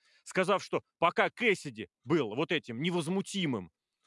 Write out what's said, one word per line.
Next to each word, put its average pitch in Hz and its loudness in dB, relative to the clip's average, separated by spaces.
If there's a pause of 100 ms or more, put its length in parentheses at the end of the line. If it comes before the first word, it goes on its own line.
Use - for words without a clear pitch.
(240)
сказав, 185 0
что - -4 (160)
пока 175 4
Кэссиди 147 -2 (160)
был 120 0
вот 165 -2
этим 123 -4
невозмутимым 170 -2 (360)